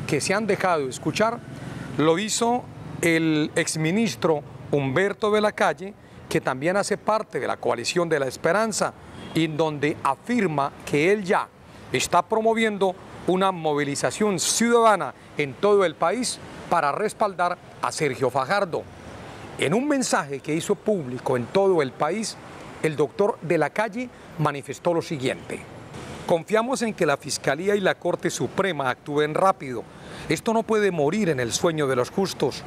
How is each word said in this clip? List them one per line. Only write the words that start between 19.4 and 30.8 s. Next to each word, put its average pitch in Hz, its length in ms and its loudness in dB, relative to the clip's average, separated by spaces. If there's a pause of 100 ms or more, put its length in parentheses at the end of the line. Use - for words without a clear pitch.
En 139 160 0
un 247 140 2
mensaje 202 540 0
que 151 120 -4
hizo 165 220 0
público 131 640 -2
en 120 100 -2
todo 190 340 4
el 131 120 0
país, 185 440 -4 (460)
el 156 140 0
doctor 151 440 0
de 170 160 0
la 147 140 2
Calle 226 400 -4 (280)
manifestó 147 540 -2
lo 165 80 2
siguiente: 123 600 -4 (680)
"Confiamos 220 560 0
en 220 120 -2
que 180 100 0
la 143 120 2
Fiscalía 156 580 -2
y 208 60 2
la 170 160 2
Corte 175 340 -2
Suprema 147 580 -2
actúen 151 460 0
rápido. 147 480 2 (460)
Esto 220 260 0
no 226 80 2
puede 208 300 2